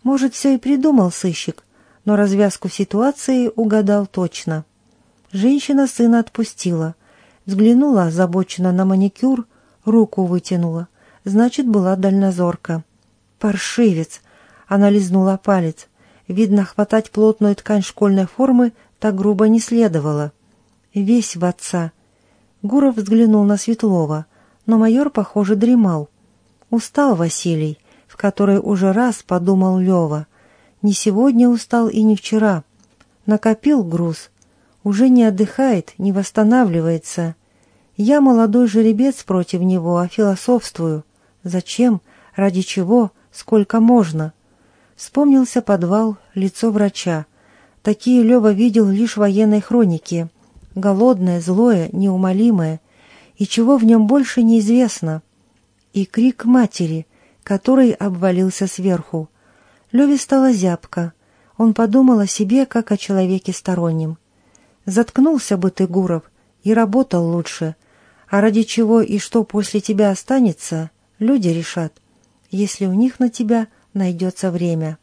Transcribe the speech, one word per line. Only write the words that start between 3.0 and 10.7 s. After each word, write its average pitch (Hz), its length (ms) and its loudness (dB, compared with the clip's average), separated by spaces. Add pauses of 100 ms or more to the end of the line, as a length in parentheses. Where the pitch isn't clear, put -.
угадал 208 500 0
точно. 165 600 -6 (680)
Женщина 269 540 0
сына 233 340 2
отпустила. 170 760 -6 (520)
Взглянула 220 580 2
озабоченно 180 680 -2
на 185 120 0
маникюр, 202 600 0 (380)
руку 220 400 2
вытянула. 170 640 -4 (360)